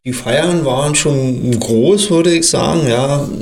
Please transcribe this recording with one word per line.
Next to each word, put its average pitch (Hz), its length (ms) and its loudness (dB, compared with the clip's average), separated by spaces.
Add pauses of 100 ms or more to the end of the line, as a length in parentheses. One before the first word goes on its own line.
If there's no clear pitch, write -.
die 123 80 -4
Feiern 160 500 0
waren 139 300 0
schon 127 680 0
groß, 147 520 2
würde 170 240 2
ich 165 120 0
sagen. 151 400 0
Ja, 135 400 0 (140)